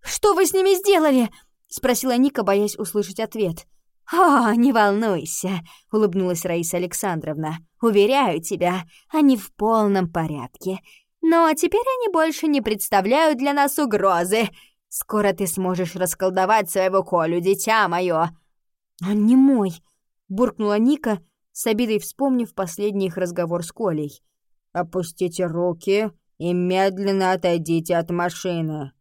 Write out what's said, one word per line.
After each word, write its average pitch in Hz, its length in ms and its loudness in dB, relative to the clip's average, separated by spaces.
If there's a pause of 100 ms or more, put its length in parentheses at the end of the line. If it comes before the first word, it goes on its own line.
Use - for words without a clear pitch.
«Что - 340 0
вы 359 120 4
с - 60 -2
ними 381 260 2
сделали?» 311 520 2 (380)
спросила 247 480 -2
Ника, 262 260 2
боясь 202 340 0
услышать 202 440 -6
ответ. 214 460 -4 (460)
«О, 285 420 4
не 240 180 4
волнуйся», 202 880 0 (320)
улыбнулась 185 520 0
Раиса 170 340 -4
Александровна. 160 800 -6 (220)
«Уверяю 214 600 2
тебя, 180 420 -4 (260)
они 285 280 4
в - 180 -12
полном 208 560 0
порядке. 160 680 -8 (420)
Но 330 320 4
теперь 392 300 0 (160)
они 440 120 -2
больше 320 360 0
не 285 120 2
представляют 220 760 0
для 277 140 -2
нас 285 260 0
угрозы. 196 720 2 (400)
Скоро 202 440 -2
ты 196 140 -2
сможешь 180 480 -4
расколдовать 185 760 0
своего 190 340 0
Колю, 170 360 0
дитя 196 460 2
мое». 170 400 0 (760)
«Он 208 240 0
не 240 100 6
мой», 254 380 4 (540)
буркнула 208 500 0
Ника, 233 420 0 (320)
с - 140 -8
обидой 220 340 0
вспомнив 254 520 -4
последний 196 540 -4
их 175 100 -6
разговор 175 480 -4
с - 60 -14
Колей. 151 520 -6 (500)
«Опустите 175 760 -4
руки 180 640 -2 (280)
и 170 140 -4
медленно 185 800 0
отойдите 170 640 -2
от 170 140 -4
машины». 170 800 -4 (100)